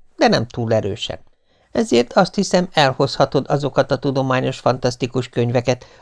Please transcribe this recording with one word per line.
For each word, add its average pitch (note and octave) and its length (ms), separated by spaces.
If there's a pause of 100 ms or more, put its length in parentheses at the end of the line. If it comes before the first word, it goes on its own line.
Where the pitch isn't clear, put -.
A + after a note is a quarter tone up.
(160)
de C#4 120
nem C3 180
túl A#2 280
erősen. G2+ 440 (540)
Ezért A#3+ 400
azt F#3 220
hiszem, - 380
elhozhatod C#3 760
azokat C#3 420
a C3 80
tudományos C3 600
fantasztikus B2 680
könyveket, B2 560 (180)